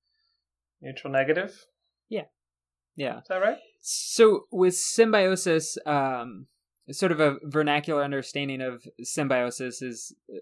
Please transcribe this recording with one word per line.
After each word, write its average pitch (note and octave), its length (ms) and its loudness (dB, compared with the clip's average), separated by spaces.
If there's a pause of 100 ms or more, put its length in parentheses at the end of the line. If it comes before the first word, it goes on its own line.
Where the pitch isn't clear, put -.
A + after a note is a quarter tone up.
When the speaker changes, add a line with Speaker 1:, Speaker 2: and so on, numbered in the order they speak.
(800)
Speaker 1:
Neutral C3+ 320 -10
negative? D#3 520 0 (440)
Speaker 2:
Yeah. G3+ 140 -4 (720)
Yeah. C#3 240 -6
Speaker 1:
Is - 100 -20
that F#3 120 0
right? A#3 160 2 (240)
Speaker 2:
So - 680 4
with F#3 240 4
symbiosis, F#3 1080 2
um, C3 600 -2 (440)
sort F3+ 200 0
of D3+ 80 0
a C#3+ 240 4
vernacular D3 600 0
understanding C#3 580 -4
of B2+ 220 -8 (180)
symbiosis B2+ 800 -2
is, A#2+ 340 -10 (260)